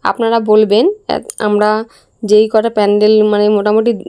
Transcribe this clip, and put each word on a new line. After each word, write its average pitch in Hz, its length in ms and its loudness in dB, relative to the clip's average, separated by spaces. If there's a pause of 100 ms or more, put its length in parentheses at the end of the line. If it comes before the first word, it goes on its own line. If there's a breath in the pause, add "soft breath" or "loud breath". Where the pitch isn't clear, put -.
আপনারা 226 360 -2
বলবেন, 214 440 2 (240)
এ-, - 180 -4 (140)
আমরা 208 300 0 (520 soft breath)
যেই 214 260 2
কটা 220 220 0
প্যান্ডেল 208 440 2 (140)
মানে 208 200 0
মোটামুটি 214 440 0 (160)